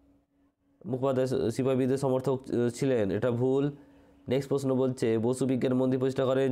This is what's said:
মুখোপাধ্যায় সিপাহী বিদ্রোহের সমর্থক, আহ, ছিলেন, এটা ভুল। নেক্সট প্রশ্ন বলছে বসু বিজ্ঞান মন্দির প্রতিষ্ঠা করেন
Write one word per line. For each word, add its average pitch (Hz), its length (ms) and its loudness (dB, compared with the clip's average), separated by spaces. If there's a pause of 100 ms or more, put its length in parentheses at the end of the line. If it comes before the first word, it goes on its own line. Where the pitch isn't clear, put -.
(920)
মুখোপাধ্যায় 131 360 0 (280)
সিপাহী 131 240 0
বিদ্রোহের 135 260 0
সমর্থক, 127 340 0
আহ, 120 380 -2
ছিলেন, 127 280 0 (120)
এটা 120 120 -2 (100)
ভুল। 131 240 2 (680)
নেক্সট 139 200 -2
প্রশ্ন 135 180 0 (120)
বলছে 127 260 0 (200)
বসু 127 240 -2
বিজ্ঞান 127 300 0
মন্দির 131 200 2
প্রতিষ্ঠা 131 280 0
করেন 135 220 2